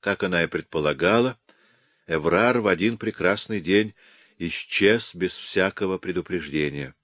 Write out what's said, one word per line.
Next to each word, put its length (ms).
Как 220
она 200
и 40
предполагала, 920
Эврар 540
в 80
один 300
прекрасный 640
день 360
исчез 760
без 220
всякого 600
предупреждения. 960